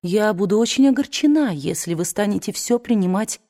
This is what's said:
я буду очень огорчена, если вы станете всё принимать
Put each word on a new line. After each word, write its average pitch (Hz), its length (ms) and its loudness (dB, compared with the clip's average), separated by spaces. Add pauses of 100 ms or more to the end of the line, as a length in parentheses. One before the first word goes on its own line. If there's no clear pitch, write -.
я 208 300 0
буду 196 260 0
очень 247 280 4
огорчена, 277 640 2
если 165 400 -4
вы 170 120 -2
станете 202 460 -2
всё - 260 -2
принимать 214 640 0 (100)